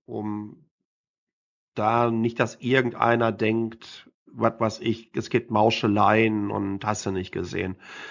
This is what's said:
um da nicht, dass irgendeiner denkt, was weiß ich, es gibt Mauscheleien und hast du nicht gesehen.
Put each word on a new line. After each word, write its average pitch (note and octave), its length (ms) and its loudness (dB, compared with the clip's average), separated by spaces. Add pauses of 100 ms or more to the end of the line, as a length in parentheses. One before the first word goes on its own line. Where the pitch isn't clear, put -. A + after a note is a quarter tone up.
um G#2 600 -8 (1080)
da A#2 380 2
nicht, A#2 280 0
dass A#2+ 160 0
irgendeiner A#2 760 2
denkt, A2 800 -4 (160)
was A#2 340 -2
weiß A2 220 0
ich, - 340 -4
es B2+ 140 -6
gibt - 220 -2
Mauscheleien G#2+ 1000 2
und G2 340 -4
hast G#2+ 200 -4
du G2+ 60 -2
nicht F#2+ 200 -6
gesehen. F#2 460 -6 (320)